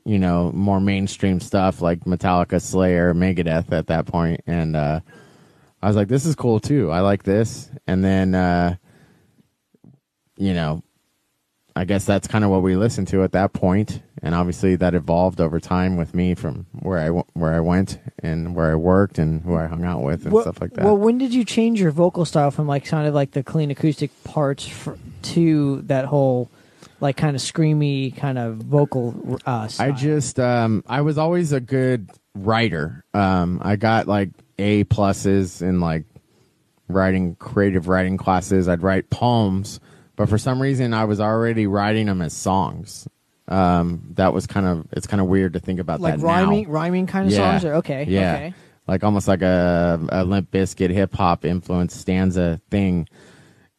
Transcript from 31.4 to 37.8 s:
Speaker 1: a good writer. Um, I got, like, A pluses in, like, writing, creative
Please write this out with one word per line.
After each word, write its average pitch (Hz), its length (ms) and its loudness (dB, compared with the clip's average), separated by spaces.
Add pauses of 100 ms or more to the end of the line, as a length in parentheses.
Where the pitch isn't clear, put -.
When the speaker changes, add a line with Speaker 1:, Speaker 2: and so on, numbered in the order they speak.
Speaker 1:
a 131 80 0
good 127 480 0 (260)
writer. 110 800 0
Um, 92 500 2
I 101 140 0
got, 110 280 2
like, 98 260 0 (260)
A 104 260 2
pluses 98 760 0
in, 90 180 0
like, 80 240 -2 (840)
writing, 92 460 0
creative 95 520 0